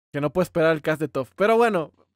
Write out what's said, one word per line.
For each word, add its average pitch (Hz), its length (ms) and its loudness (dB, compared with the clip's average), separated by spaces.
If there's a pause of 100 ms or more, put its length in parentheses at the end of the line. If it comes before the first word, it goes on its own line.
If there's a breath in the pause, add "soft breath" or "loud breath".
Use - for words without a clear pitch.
(120)
Que 143 80 -6
no 143 140 -2
puede 180 100 0
esperar 165 320 2
el 151 60 -6
cast 156 180 -2
de 151 80 -4
Toph. 135 300 -6
Pero 214 180 2
bueno, 214 380 0 (220)